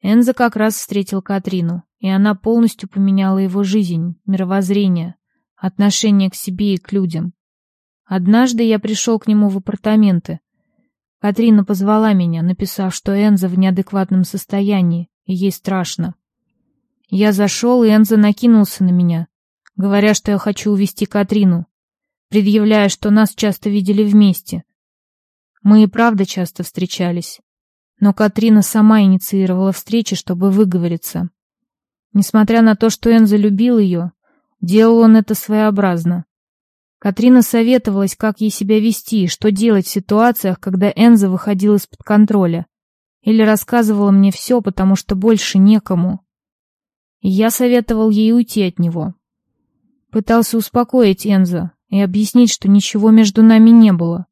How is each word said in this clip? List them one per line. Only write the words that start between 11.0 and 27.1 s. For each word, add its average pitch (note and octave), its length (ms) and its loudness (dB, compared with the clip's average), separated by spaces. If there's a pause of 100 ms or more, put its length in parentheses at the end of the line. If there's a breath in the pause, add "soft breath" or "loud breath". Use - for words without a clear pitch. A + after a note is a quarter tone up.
Катрина G#3 460 0
позвала G#3+ 480 0
меня, E3+ 300 -2
написав, F#3 500 -6
что - 180 -8
Энзо G3+ 360 0
в F3+ 100 -4
неадекватном F#3+ 680 -2
состоянии, F#3 880 -4 (180)
и F#3+ 60 -6
ей F#3 180 -2
страшно. F3+ 640 -8 (920)
Я G3+ 220 0
зашел, A#3 520 0
и A3 60 2
Энзо G#3+ 280 2
накинулся G#3 680 0
на F3+ 60 0
меня, E3+ 380 -2 (480)
говоря, G3+ 380 0
что - 180 -4
я G3+ 60 -2
хочу G#3 340 -4
увезти G3+ 340 -2
Катрину, G3 640 -2 (640)
предъявляя, G#3 600 2
что - 220 -4
нас G#3+ 240 2
часто G#3 340 -4
видели G3+ 340 -2
вместе. G3+ 600 0 (960)
Мы G#3+ 220 6
и G#3 40 2
правда A3 380 0
часто F3+ 380 -10
встречались. F3 760 -8 (600)